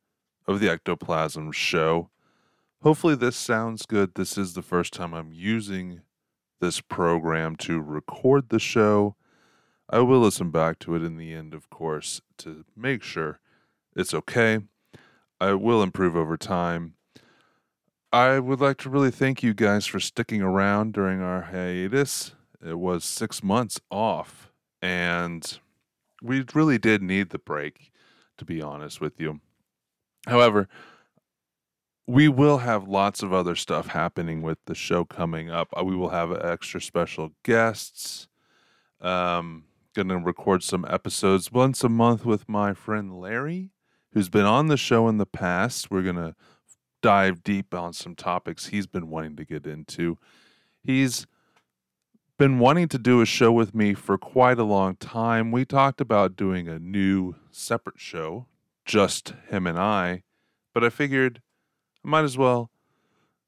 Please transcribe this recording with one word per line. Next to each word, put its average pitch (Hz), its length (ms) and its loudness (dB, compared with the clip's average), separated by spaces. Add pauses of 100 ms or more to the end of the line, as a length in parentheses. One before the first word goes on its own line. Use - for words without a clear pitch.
(460)
of 101 140 0
the 101 100 2
Ectoplasm 80 840 -4
Show. 82 580 0 (720)
Hopefully 156 320 4
this 123 220 0
sounds 113 500 -2
good. 101 300 0
This 95 200 -4
is 92 180 -4
the 90 60 -10
first 87 320 -2
time 85 220 -10
I'm 80 180 -12
using 92 680 -6 (600)
this 87 200 -2
program 82 760 0
to 82 220 -4
record 117 680 0
the 113 100 2
show. 104 560 2 (720)
I 113 120 2
will 127 180 6
listen 95 320 2
back 80 300 0
to 82 160 -4
it 82 80 -4
in 82 120 -8
the 82 160 -14
end, 78 220 -14
of - 160 -18
course, 78 520 -8 (160)
to 80 260 -18 (120)
make 123 280 -4
sure 78 340 -6 (560)
it's - 180 -4
okay. 110 460 0 (840)
I 98 120 2
will 110 280 4
improve 90 360 0
over 80 200 0
time. 85 580 -4 (1160)
I 131 280 6
would 127 200 -2
like 139 180 2
to 135 120 -12
really 135 220 4
thank 131 320 0
you 113 100 2
guys 104 320 2
for 98 140 -4
sticking 110 420 -4
around 101 500 2
during 95 280 0
our 90 220 -4
hiatus. 92 920 -4 (320)
It 85 140 -8
was 90 240 -2
six - 400 -8
months 107 360 0 (120)
off, 98 580 -4 (320)
and 87 800 -4 (600)
we 131 320 -4
really 151 260 4
did 107 220 4
need 95 300 0
the - 80 -8
break, 76 540 -10 (460)
to - 60 -16
be 82 160 -6
honest 73 400 -12
with 78 200 -6
you. 76 200 -6 (880)
However, 117 400 6 (1400)
we 147 220 6
will 143 300 6
have 110 280 -2
lots 98 380 0
of 92 80 -4
other 87 240 2
stuff - 320 -4
happening 82 520 -4
with 80 260 -6
the 82 100 -8
show 87 280 -2
coming 82 460 -6
up. 85 260 -6
Uh, 90 60 -4
we 92 140 -2
will 90 140 -2
have 85 200 -2 (140)
extra 85 360 -6
special 80 520 -6 (100)
guests. - 840 -2 (720)
Um, 87 640 -2 (320)
gonna 95 220 -2
record 87 440 0
some 90 260 -4
episodes 95 600 0
once 131 320 2
a 123 60 4
month 117 360 4
with 110 240 0
my 104 240 0
friend 98 480 -8
Larry, 147 500 -8 (420)
who's 95 160 0
been 104 160 4
on 131 240 4
the 147 80 2
show 113 320 4
in 110 100 2
the 98 80 0
past. 95 640 -4
We're 95 120 0
gonna 85 340 -4 (640)
dive 98 400 4
deep 98 320 -2
on 87 180 -8
some 87 220 -14
topics 87 520 -6
he's 101 200 -4
been 82 240 -8
wanting 78 240 -8
to 78 100 -14
get 76 220 -10
into. 82 520 -6 (640)
He's 131 420 0 (1120)
been 135 220 4
wanting 160 300 6
to 135 80 -2
do 123 220 6
a 113 60 6
show 117 240 4
with 113 240 4
me 104 180 2
for 98 260 -2
quite 123 420 2
a - 20 2
long 98 320 2
time. 113 560 -2
We 127 140 0
talked 139 360 2
about 101 360 2
doing 92 320 -2
a 82 100 -8
new 95 560 0 (160)
separate - 480 -8
show, 85 480 -10 (380)
just - 480 0 (160)
him 92 200 -2
and 85 100 -4
I, 92 460 -2 (500)
but 117 80 0
I 120 80 4
figured 135 500 -2 (640)
I 143 40 -12
might 156 160 2
as 131 120 -4
well 123 360 2 (760)